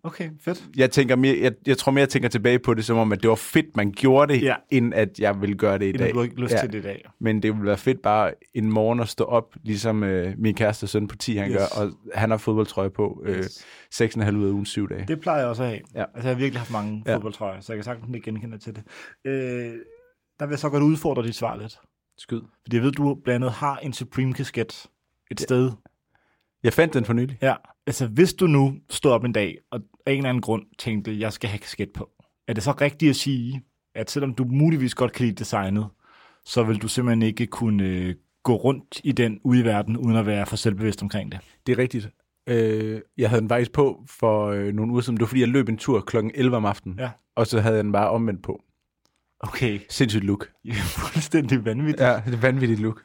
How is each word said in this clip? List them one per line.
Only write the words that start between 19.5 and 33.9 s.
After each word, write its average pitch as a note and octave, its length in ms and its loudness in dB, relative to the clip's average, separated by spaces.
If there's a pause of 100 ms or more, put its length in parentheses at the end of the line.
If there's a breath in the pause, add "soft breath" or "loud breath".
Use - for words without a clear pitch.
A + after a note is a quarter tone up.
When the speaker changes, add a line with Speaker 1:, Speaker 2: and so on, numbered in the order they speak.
Speaker 1:
der D3 60 -4
vil C#3+ 60 -8
jeg C#3+ 80 -4
så D3+ 100 -2
godt C#3+ 140 2
udfordre D3 400 2
dit A2+ 120 -4
svar G#2+ 200 -4
lidt. G#2 240 -14 (380)
Speaker 2:
Skyd. - 240 -8 (220)
Speaker 1:
Fordi A#2 120 -4
jeg A#2 80 4
ved, C3+ 80 4
du C#3+ 320 0
blandt B2 120 0
andet B2 160 0
har C#3 260 -4
en C#3+ 160 -10
Supreme-kasket C3 960 -4 (440)
et G2+ 80 -10
Speaker 2:
Ja. - 40 -4
Speaker 1:
sted. B2+ 280 2 (920)
Speaker 2:
Jeg A#2 100 4
fandt D#3+ 200 4
den A#2+ 120 2
for A#2+ 80 0
nylig. B2 280 0
Speaker 1:
Ja, C3 120 4 (340)
altså C3 200 -2
hvis D3 260 4
du F#3 140 2
nu C#3 260 4 (160)
stod - 220 2
op A#2 120 4
en A#2+ 100 -2
dag, F#2 240 -2 (140)
og A#2 80 -6 (260)
af C3+ 60 0
en C#3 60 2
eller C#3 120 -2
anden B2 120 0
grund A2 220 -2 (160)
tænkte, G#2+ 400 -4
jeg G#2+ 140 -2
skal - 160 -6
have G#2 100 -4
kasket - 340 -8
på, - 160 -12 (380)
er A2 60 -4
det G#2 100 -4
så C#3+ 80 0
rigtigt C#3+ 380 2
at C3 60 4
sige, C3 460 -2 (340)